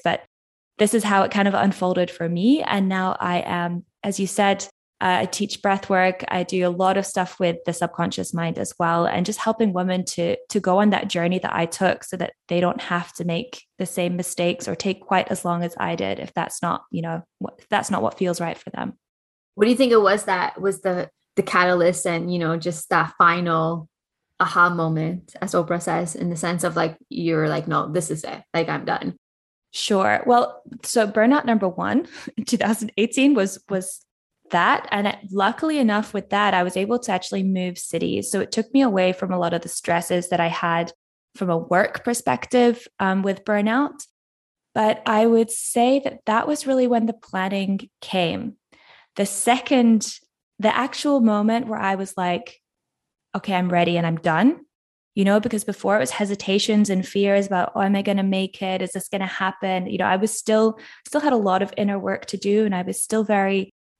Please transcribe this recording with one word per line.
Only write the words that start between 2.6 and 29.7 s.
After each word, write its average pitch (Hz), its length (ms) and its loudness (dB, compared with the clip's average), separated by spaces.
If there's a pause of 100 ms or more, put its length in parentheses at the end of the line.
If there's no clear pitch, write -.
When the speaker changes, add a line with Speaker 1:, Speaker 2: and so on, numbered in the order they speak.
Speaker 1:
And 196 280 0
now 185 280 0
I 175 200 -2
am, 175 480 -4 (160)
as 196 180 -4
you 196 60 0
said, 196 380 0 (360)
uh, 180 200 2
I - 40 0
teach - 380 -6
breath 196 260 -2
work. 185 400 2
I 185 140 -2
do 180 260 0
a - 0 -
lot 185 300 2
of 190 80 -2
stuff - 340 -4
with 170 240 0
the 175 80 -2
subconscious 170 640 -4
mind 165 240 -4
as - 200 -6
well, 170 280 2
and - 180 0
just 208 140 -6
helping 220 340 0
women 185 360 -2
to, - 280 -2 (140)
to 208 100 0
go 185 200 2
on 208 100 6
that - 180 0
journey 175 300 0
that - 160 -4
I 170 100 0
took - 400 0
so 185 140 -10
that - 160 -6 (140)
they 175 120 0
don't - 220 0
have 175 320 -4
to 170 100 -8
make - 400 -6 (140)
the 185 80 -4
same 175 280 -4
mistakes 175 540 -4
or - 60 -4
take 196 260 -4
quite - 280 0
as - 140 -6
long 175 200 -2
as 170 180 -6
I 170 160 -4
did - 220 -4
if - 160 -12
that's - 260 -6
not, - 300 -4
you 175 100 -6
know, 165 220 -6 (160)
what, - 220 -10
if - 100 -20
that's - 200 0
not 202 120 0
what - 160 -4
feels 175 240 -2
right 165 160 -6
for - 100 -18
them. - 300 -10 (560)
Speaker 2:
What 214 100 2
do 240 60 4
you 240 60 4
think 247 160 4
it 220 100 8
was 202 220 2
that 185 360 -2
was 196 220 -2
the, 180 260 -2 (280)
the 196 60 2
catalyst 180 640 2
and, 170 260 -2
you 175 60 -2
know, 165 180 0
just 165 320 -6
that 160 300 2
final 170 720 2 (500)
aha 175 300 4
moment, 165 720 -2
as 196 100 -4
Oprah 170 300 0
says, 170 320 -2
in 175 160 -4
the 170 60 -4
sense 170 280 -2
of, 170 120 -2
like, 160 200 0 (140)
you're 160 360 0
like, 156 220 -2
"No, 147 240 -2
this 165 180 -2
is 156 140 -6
it. - 180 -10 (120)
Like, 160 160 0
I'm 147 160 -6
done." - 320 -4 (520)